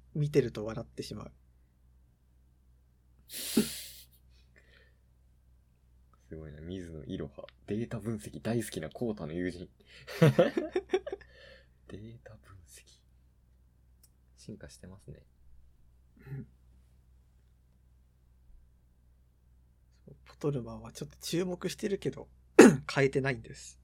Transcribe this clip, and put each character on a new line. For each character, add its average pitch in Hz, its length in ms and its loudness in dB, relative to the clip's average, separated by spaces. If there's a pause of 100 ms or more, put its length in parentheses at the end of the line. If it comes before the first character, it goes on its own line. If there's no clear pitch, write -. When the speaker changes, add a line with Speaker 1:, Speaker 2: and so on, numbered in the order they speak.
(140)
Speaker 1:
見 147 160 0
て 147 100 6
る 117 120 4
と 107 120 -4
笑 110 200 -6
っ - 20 -20
て - 160 -10
し - 120 -8
ま 104 100 -10
う。 - 80 -16 (4000)
Speaker 2:
す 80 80 -10
ご 78 120 -10
い 73 40 -14
な。 73 80 -16
水 87 320 -8
野 78 120 -10
い 92 120 -4
ろ 80 200 -4
は。 - 100 -14 (200)
デ 101 100 -2
ー 113 120 -2
タ 110 100 -6
分 107 180 -4
析 - 240 -10
大 113 220 0
好 - 80 -6
き - 100 -6
な 78 100 -6
コ 120 200 -2
ウ 104 60 -2
タ 85 100 -6
の 73 60 -6
友 90 180 0
人。 90 180 -10 (260)
<laughs> - 260 -4 (1700)
デ - 100 -12
ー 113 240 -14
タ 110 120 -20
分 - 220 -20 (100)
析。 - 340 -20 (1400)
進 110 200 -14
化 - 140 -16
し - 80 -20
て - 80 -20
ま 92 120 -16
す - 100 -20
ね。 71 140 -16 (960)
Speaker 1:
う 135 120 -16
ん。 139 160 -10 (3500)
そ - 80 -18
う、 143 40 -20 (100)
ボ - 120 -20
ト 151 140 0
ル 127 100 -2
マ 117 120 -10
ン 110 80 -12
は 117 100 -14
ち - 100 -10
ょ 147 40 -10
っ 147 40 -14
と - 100 -20
注 170 240 -2
目 180 240 -4
し - 80 -6
て 214 120 -4
る 196 100 0
け - 120 -2
ど、 - 180 -10 (300)
<clears throat> 165 340 12
変 139 140 6
え 135 40 4
て 139 100 0
な 131 120 2
い 120 40 -2
ん 113 60 -10
で - 120 -14
す。 - 300 -18